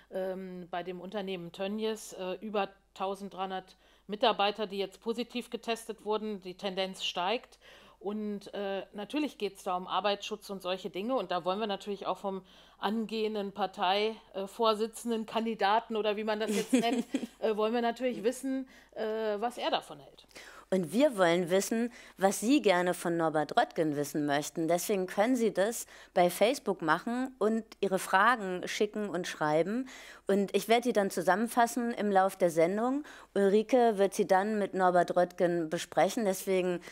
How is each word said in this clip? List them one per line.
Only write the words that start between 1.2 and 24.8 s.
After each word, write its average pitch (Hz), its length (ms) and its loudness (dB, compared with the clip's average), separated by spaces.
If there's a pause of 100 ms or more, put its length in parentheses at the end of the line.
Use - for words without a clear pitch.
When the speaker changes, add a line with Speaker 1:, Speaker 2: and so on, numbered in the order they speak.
Speaker 1:
Tönnies, 214 600 -6
äh, 185 260 -8
über 202 300 -4 (240)
tausenddreihundert 190 840 -8 (320)
Mitarbeiter, 208 580 2
die 196 120 -8
jetzt 196 220 -6
positiv 233 500 -6
getestet 226 540 -8
wurden. 214 360 -4
Die 180 160 -14
Tendenz 190 480 -4
steigt. 196 560 -4 (380)
Und, 208 540 -6
äh, 196 300 -4 (100)
natürlich 240 460 -6
geht's 196 260 -6
da 190 100 -2
um 180 120 -4
Arbeitsschutz 202 640 -2
und 190 100 -8
solche 185 300 -6
Dinge. 220 260 -2
Und 196 140 -4
da 180 160 -2
wollen 185 120 0
wir 220 80 -2
natürlich 196 400 -6
auch 185 120 -2
vom 190 240 -6 (360)
angehenden 214 760 -2
Partei-, 202 600 0 (200)
äh, 196 120 -6
Vorsitzenden, 220 800 0
Kandidaten 220 720 0
oder 208 200 0
wie 214 80 -4
man 214 140 -2
das 214 160 -2
jetzt 196 200 0
nennt, 240 320 2 (160)
Speaker 2:
<laughs> - 180 -12
Speaker 1:
äh, 220 160 0
wollen 214 160 0
wir 240 80 0
natürlich 233 420 -2
wissen, 262 460 -2 (240)
äh, 220 480 -4
was 233 160 -4
er 320 140 -4
davon 160 280 -4
hält. - 280 -20 (420)
Speaker 2:
Und 180 240 0
wir 262 240 4
wollen 175 320 4
wissen, 226 440 0 (260)
was 196 220 2
Sie 262 200 4
gerne 180 320 4
von 170 240 -2
Norbert 156 400 0
Röttgen 156 380 2
wissen 147 320 -2
möchten. 147 400 0
Deswegen 185 400 0